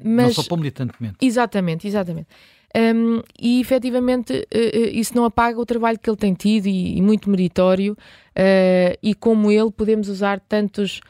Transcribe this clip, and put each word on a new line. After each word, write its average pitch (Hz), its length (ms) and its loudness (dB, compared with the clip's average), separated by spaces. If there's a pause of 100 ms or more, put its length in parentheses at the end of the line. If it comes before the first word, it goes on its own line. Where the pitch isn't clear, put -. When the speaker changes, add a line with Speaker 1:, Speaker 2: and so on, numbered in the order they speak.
Speaker 1:
mas 233 300 2
Speaker 2:
se - 60 -4
opor - 180 -4
militantemente. 127 600 -6
Speaker 1:
Exatamente, 208 680 -2
exatamente. 180 400 -4 (460)
Ehm, 226 460 2 (180)
e, 240 220 2
efetivamente, 254 920 -2
eh, 220 220 0
eh, 233 180 0
isso - 260 -4
não 240 80 2
apaga 233 340 0
o 233 80 -4
trabalho 226 320 -2
que - 100 -12
ele 220 80 0
tem 202 160 0
tido 202 340 0
e, 185 300 -2
e 175 60 0
muito 208 260 2
meritório, 185 680 0 (380)
eh, 185 680 2
e 214 120 0
como 214 360 2
ele 214 200 2
podemos 214 380 -2
usar 196 320 -4
tantos, 208 680 -4